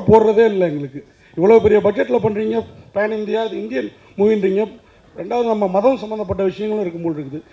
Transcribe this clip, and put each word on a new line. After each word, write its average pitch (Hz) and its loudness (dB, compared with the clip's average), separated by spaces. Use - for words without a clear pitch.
போடுறதே 220 6
இல்லை 190 2
எங்களுக்கு. 143 -8
இவ்வளோ 202 6
பெரிய 208 4
பட்ஜெட்டில் 208 0
பண்ணுறீங்க, 220 -2
பேன் 214 -2
இந்தியா, 214 -4
இது 196 -6
இந்தியன் 240 -6
மூவின்றீங்க. 202 2
ரெண்டாவது, 233 -2
நம்ம 208 0
மதம் 214 0
சம்மந்தப்பட்ட 202 -6
விஷயங்களும் 208 -4
இருக்கும் 170 -8
போல் 156 -6
இருக்குது. 139 -12